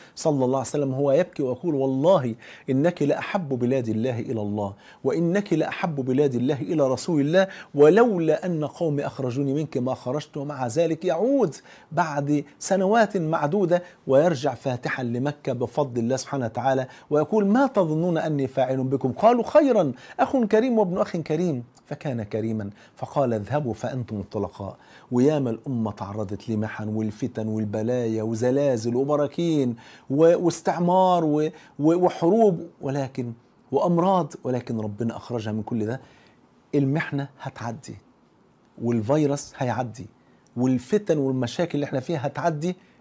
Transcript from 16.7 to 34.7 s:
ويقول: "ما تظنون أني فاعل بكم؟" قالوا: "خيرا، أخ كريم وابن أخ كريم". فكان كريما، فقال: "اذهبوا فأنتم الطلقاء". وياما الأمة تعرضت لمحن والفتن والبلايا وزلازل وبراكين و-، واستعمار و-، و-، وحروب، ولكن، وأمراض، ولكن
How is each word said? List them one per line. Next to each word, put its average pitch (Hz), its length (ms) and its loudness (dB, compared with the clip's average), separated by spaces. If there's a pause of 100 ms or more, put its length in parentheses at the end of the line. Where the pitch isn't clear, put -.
ويقول: 151 360 2
"ما 247 220 4
تظنون 170 500 0
أني 147 300 -2
فاعل 131 360 0
بكم؟" 131 280 0
قالوا: 233 320 4
"خيرا، 233 480 4 (280)
أخ - 180 2
كريم 226 420 2
وابن 185 180 0
أخ 202 200 -2
كريم". 156 460 -2 (220)
فكان 131 380 -6
كريما، 107 460 -4 (260)
فقال: 131 380 0
"اذهبوا 113 400 -2
فأنتم 120 460 -6
الطلقاء". 98 580 -8 (340)
وياما 135 380 2
الأمة 113 420 -4
تعرضت 101 580 -8
لمحن 107 380 -4
والفتن 110 600 -4
والبلايا 110 760 -2
وزلازل 120 720 0
وبراكين 143 800 0 (340)
و-، 165 360 6
واستعمار 175 800 2
و-، 151 240 2 (300)
و-، 170 260 4
وحروب، 180 640 4 (140)
ولكن، 131 520 -4 (380)
وأمراض، 175 640 2 (100)
ولكن 123 360 -4